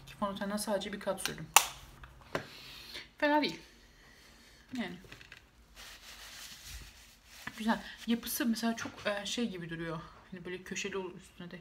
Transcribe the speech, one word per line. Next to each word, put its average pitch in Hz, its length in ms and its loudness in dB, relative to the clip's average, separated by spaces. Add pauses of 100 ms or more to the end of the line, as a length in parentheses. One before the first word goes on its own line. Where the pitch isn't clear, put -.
Ki - 80 -14
fondötenden 202 420 0
sadece 208 360 2
bir 202 80 -6
kat 190 200 0
sürdüm. - 260 -4 (1700)
Fena 294 240 10
değil. - 180 2 (1160)
Yani. 180 200 -2 (2500)
Güzel. 214 220 6 (260)
Yapısı 233 400 2
mesela 226 300 4
çok, - 160 -4 (140)
e, 202 200 0
şey 240 240 2
gibi 170 200 -6
duruyor. 165 300 -2 (300)
Hani 175 140 -8
böyle 180 180 -6
köşeli 196 340 -2
ol-, 185 200 -2
üstüne 175 340 -12
de 175 100 -12